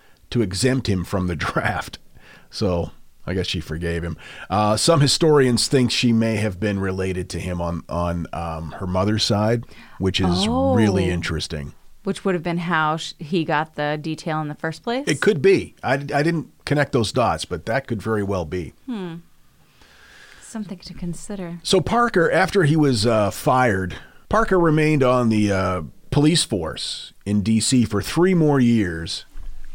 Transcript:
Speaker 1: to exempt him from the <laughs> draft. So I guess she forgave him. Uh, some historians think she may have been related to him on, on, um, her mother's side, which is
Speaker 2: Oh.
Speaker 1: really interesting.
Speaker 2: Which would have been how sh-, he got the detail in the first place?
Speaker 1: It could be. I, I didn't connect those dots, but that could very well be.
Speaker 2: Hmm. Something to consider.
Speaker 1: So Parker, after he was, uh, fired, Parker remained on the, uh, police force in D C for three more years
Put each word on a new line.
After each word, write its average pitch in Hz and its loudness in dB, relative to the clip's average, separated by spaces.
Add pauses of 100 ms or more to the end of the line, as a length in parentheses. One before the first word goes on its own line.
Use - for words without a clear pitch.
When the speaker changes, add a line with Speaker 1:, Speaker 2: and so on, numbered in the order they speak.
(280)
Speaker 1:
to 120 0
exempt 110 0
him 92 0
from 92 -2
the 85 -2
<laughs> 73 -4
draft. - -4 (520)
So 87 -2 (360)
I 85 -4
guess 90 -2
she 90 -4
forgave 85 -6
him. 80 -6 (320)
Uh, 104 2
some 165 4
historians 143 4
think 127 2
she 120 2
may 113 2
have 104 -2
been 101 0
related 95 -4
to 87 -6
him 87 -6
on, 85 -4
on, 87 -4
um, 82 -8
her 98 -10
mother's 98 0
side, 113 2 (340)
which 95 0
is 92 2
Speaker 2:
Oh. 233 2
Speaker 1:
really 98 4
interesting. 80 -4 (320)
Speaker 2:
Which - -6
would 190 0
have 170 -4
been 170 -4
how 160 0
sh-, - -10
he 165 -4
got 156 -2
the 147 -2
detail 156 -6
in 151 -6
the 147 -8
first - -8
place? 254 -4
Speaker 1:
It 147 -2
could 196 2
be. 143 4
I, 123 0
I 143 0
didn't 160 -2 (160)
connect 147 0
those 117 2
dots, 98 0
but 87 -8
that 123 -2
could 104 -6
very 107 -2
well 95 -2
be. 78 -8 (100)
Speaker 2:
Hmm. 185 -10 (1300)
Something 202 -10
to - -18
consider. 175 -8
Speaker 1:
So 190 4
Parker, 220 2
after 185 4
he 151 4
was, 131 4
uh, 107 4
fired, 110 2 (340)
Parker 208 2
remained 156 4
on 123 4
the, 104 4
uh, 95 0 (280)
police 156 4
force - -6 (140)
in 104 0
D 110 2
C 123 2
for 104 -2
three 175 2
more 151 4
years 98 0 (480)